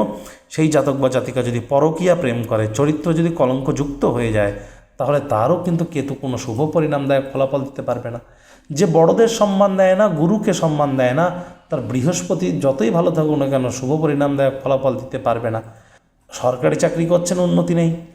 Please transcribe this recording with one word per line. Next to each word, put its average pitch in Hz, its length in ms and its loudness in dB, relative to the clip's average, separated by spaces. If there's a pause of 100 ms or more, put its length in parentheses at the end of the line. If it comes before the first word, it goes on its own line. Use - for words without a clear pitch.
(500)
সেই 160 180 0
জাতক 143 240 2
বা 135 160 0
জাতিকা 123 340 -2
যদি 117 180 -2
পরকীয়া 160 540 2
প্রেম 120 300 -2
করে, 107 300 0
চরিত্র 151 380 0
যদি 165 160 2
কলঙ্কযুক্ত 139 760 -2
হয়ে 120 280 0
যায়, 101 200 0 (460)
তাহলে 143 220 0
তারও 135 440 0
কিন্তু 170 200 0
কেতু 139 300 -6
কোনো 127 240 -6
শুভ 131 340 -2
পরিণামদায়ক 143 600 0
ফলাফল 135 280 -2
দিতে - 220 -10
পারবে 120 280 -6
না। 117 100 -12 (500)
যে 156 160 0
বড়দের 165 420 4
সম্মান 202 480 2
দেয় 190 200 4
না, 208 120 4
গুরুকে 190 440 0
সম্মান 147 440 0
দেয় 127 180 2
না, 170 160 2 (400)
তার 143 100 -4
বৃহস্পতি 156 800 -2
যতই 139 300 0
ভালো 170 200 2
থাকুক 156 280 0
না 139 80 0
কেন, 131 240 0
শুভ 135 320 -2
পরিণামদায়ক 143 500 2 (120)
ফলাফল 135 300 0
দিতে 117 240 -8
পারবে 117 320 -2
না। 110 120 -4 (680)
সরকারি 147 440 0
চাকরি 165 300 0
করছেন, 175 320 0
উন্নতি 175 360 2
নেই, 165 220 2 (180)